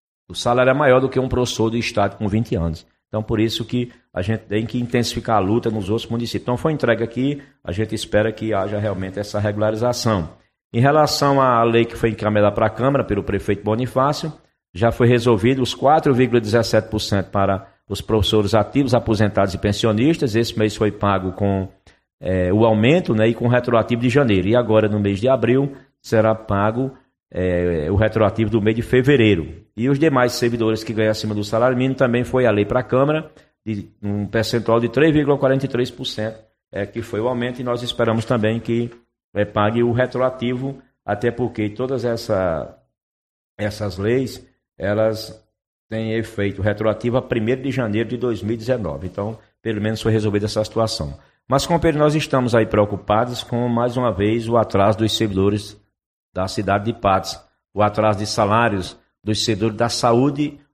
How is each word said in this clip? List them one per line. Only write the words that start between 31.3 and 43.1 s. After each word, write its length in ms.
do 80
salário 340
mínimo 180
também 280
foi 220
a 60
lei 140
pra 180
Câmara, 460
de 240
um 240
percentual 540
de 80
três 260
vírgula 240
quarenta 280
e 40
três 220
por 140
cento, 340
é, 140
que 160
foi 180
o 80
aumento, 320
e 40
nós 200
esperamos 400
também 360
que, 300
é, 100
pague 400
o 80
retroativo, 840
até 260
porque 380
todas 360
essa, 720